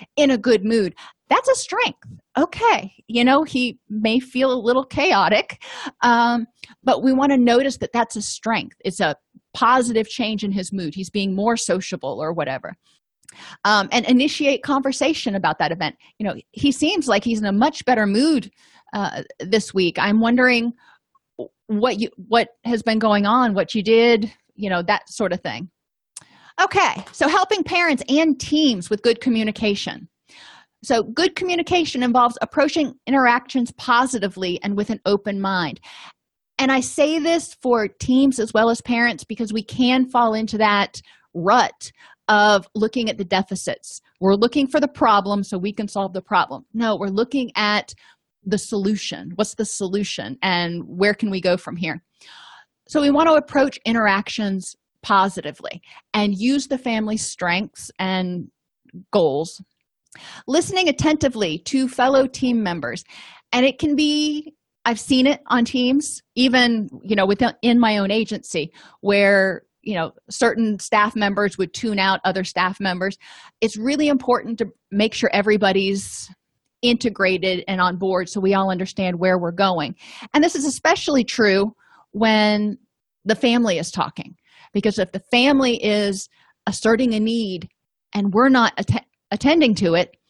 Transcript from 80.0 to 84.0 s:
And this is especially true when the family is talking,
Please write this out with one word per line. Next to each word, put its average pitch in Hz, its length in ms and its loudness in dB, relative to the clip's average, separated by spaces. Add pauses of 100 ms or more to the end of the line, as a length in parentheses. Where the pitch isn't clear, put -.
And 294 80 4
this 339 140 2
is 285 100 -2
especially 294 560 0
true 208 540 0 (340)
when 214 680 2 (460)
the 214 120 0
family 233 420 2
is 160 120 -6
talking, - 440 -8 (380)